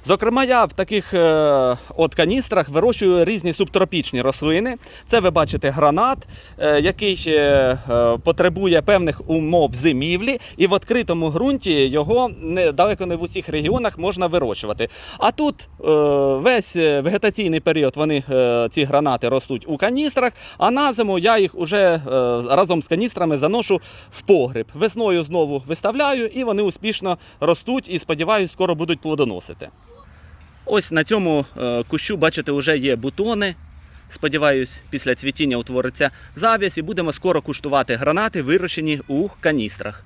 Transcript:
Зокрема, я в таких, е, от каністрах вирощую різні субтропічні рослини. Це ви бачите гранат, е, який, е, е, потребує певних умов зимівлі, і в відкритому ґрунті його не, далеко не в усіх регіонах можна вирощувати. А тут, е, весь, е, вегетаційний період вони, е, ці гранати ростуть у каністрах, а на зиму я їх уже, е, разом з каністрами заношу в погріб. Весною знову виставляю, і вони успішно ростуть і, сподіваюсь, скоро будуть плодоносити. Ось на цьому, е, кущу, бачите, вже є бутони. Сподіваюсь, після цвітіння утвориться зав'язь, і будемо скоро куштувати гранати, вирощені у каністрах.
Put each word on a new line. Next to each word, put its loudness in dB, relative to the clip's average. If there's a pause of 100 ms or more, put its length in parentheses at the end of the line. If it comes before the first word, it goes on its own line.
Зокрема, 2
я 4
в -4
таких, -4
е, 4 (200)
от 0
каністрах 0
вирощую 2
різні -2
субтропічні -2
рослини. 0 (300)
Це 4
ви 4
бачите 0
гранат, 2 (400)
е, 2
який, -2
е, 0 (580)
е, 2
потребує 2
певних 0
умов 2
зимівлі, -2 (160)
і 2
в 2
відкритому -2
ґрунті 0
його 0 (100)
не, 0
далеко 0
не -4
в -6
усіх -8
регіонах -2
можна -2
вирощувати. -2 (300)
А 2
тут, -2
е, -18 (520)
весь, 0
е, 2
вегетаційний -2
період 0
вони, 0
е, 2
ці -2
гранати 0
ростуть -2
у -4
каністрах, 0 (260)
а 4
на 0
зиму 0
я 4
їх 0
уже, -2
е, 4 (500)
разом 4
з -14
каністрами 0
заношу 0 (300)
в -20
погріб. 2
Весною 0
знову -2
виставляю, -2
і -6
вони 0
успішно -4 (220)
ростуть 0
і, -6
сподіваюсь, -2
скоро 0
будуть -4
плодоносити. -4 (960)
Ось -2
на 0
цьому, 0 (120)
е, -2
кущу, -6
бачите, -2
вже 0
є 0
бутони. -4 (540)
Сподіваюсь, -2
після -2
цвітіння -2
утвориться -2 (260)
зав'язь, 0
і -6
будемо -4
скоро 0
куштувати -2
гранати, -2
вирощені -2
у -2 (120)
каністрах. -4